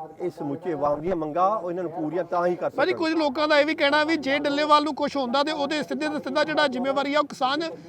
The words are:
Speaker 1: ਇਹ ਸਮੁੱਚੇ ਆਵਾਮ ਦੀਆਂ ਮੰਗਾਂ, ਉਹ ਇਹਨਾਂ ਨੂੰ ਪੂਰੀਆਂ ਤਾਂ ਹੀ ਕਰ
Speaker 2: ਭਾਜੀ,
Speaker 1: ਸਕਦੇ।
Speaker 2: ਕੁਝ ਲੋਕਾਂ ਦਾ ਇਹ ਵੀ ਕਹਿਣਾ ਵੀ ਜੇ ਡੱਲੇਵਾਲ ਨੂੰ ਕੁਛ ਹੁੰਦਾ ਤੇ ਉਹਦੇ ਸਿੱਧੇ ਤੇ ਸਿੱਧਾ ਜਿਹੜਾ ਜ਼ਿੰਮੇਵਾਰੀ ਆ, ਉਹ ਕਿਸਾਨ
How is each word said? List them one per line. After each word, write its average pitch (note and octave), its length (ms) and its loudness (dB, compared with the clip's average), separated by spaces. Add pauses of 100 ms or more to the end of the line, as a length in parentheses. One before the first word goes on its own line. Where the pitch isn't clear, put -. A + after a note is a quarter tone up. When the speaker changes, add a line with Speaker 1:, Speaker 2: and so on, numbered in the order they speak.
(200)
Speaker 1:
ਇਹ F3+ 100 -4
ਸਮੁੱਚੇ D#3+ 440 -6
ਆਵਾਮ D3 280 0
ਦੀਆਂ F3+ 140 0
ਮੰਗਾਂ, E3+ 420 0
ਉਹ F3 140 -6
ਇਹਨਾਂ F3+ 120 -4
ਨੂੰ D#3+ 80 -6
ਪੂਰੀਆਂ D#3 320 -4
ਤਾਂ F3 240 0
ਹੀ F3+ 80 2
ਕਰ E3+ 140 -4
Speaker 2:
ਭਾਜੀ, D#4+ 220 0
Speaker 1:
ਸਕਦੇ। F4 120 -2
Speaker 2:
ਕੁਝ D#4+ 100 0
ਲੋਕਾਂ D4+ 340 0
ਦਾ D4+ 120 6
ਇਹ D4 60 4
ਵੀ D#4 100 0
ਕਹਿਣਾ D4+ 280 2
ਵੀ D#4+ 120 2
ਜੇ C#4+ 240 0
ਡੱਲੇਵਾਲ D4 440 4
ਨੂੰ D4+ 120 -2
ਕੁਛ D4 220 -2
ਹੁੰਦਾ C4+ 260 2
ਤੇ D4+ 80 0
ਉਹਦੇ D4 320 -2
ਸਿੱਧੇ C#4 260 -4
ਤੇ D4 100 -4
ਸਿੱਧਾ C#4+ 240 0
ਜਿਹੜਾ D4+ 240 2
ਜ਼ਿੰਮੇਵਾਰੀ C4+ 460 -2
ਆ, D4 60 4
ਉਹ D4+ 40 4
ਕਿਸਾਨ C#4 380 -2 (260)